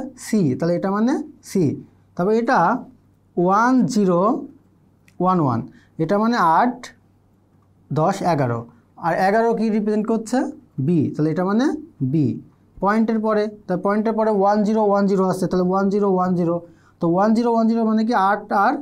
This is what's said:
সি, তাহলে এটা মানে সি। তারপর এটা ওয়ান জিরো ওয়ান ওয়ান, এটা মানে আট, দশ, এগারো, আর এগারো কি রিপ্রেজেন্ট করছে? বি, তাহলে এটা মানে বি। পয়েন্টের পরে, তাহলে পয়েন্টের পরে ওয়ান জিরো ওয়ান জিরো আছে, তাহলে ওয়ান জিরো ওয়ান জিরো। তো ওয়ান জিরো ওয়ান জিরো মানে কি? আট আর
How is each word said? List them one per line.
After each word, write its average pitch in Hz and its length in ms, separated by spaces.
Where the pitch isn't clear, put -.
সি, 170 380
তাহলে 170 220
এটা 185 140
মানে 226 320
সি। - 420
তারপর 185 160
এটা 233 520
ওয়ান 214 500
জিরো 196 600
ওয়ান 180 200
ওয়ান, 120 280
এটা 180 200
মানে 226 180
আট, 202 500
দশ, 156 300
এগারো, 120 440
আর 170 180
এগারো 220 400
কি 214 160
রিপ্রেজেন্ট 214 360
করছে? 233 440
বি, 147 360
তাহলে 156 140
এটা 165 140
মানে 226 280
বি। 135 380
পয়েন্টের 220 380
পরে, 208 280
তাহলে 180 160
পয়েন্টের 208 300
পরে 220 180
ওয়ান 208 340
জিরো 220 180
ওয়ান 202 240
জিরো 190 220
আছে, 180 180
তাহলে 180 240
ওয়ান 196 200
জিরো 202 220
ওয়ান 185 220
জিরো। 170 320
তো 175 80
ওয়ান 196 260
জিরো 233 180
ওয়ান 226 160
জিরো 226 160
মানে 220 200
কি? 233 100
আট 202 380
আর 214 300